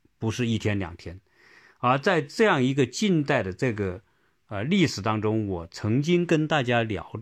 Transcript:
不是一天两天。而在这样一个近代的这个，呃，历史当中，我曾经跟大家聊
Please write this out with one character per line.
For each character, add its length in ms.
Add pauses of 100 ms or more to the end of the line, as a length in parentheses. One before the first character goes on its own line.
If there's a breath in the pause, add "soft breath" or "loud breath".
(180)
不 120
是 160
一 120
天 200
两 180
天。 220 (600 soft breath)
而 200
在 220
这 240
样 180
一 120
个 100
近 400
代 180
的 120
这 180
个， 300 (460)
呃， 140
历 240
史 140
当 220
中， 260
我 200
曾 340
经 240
跟 200
大 160
家 200
聊 280 (120)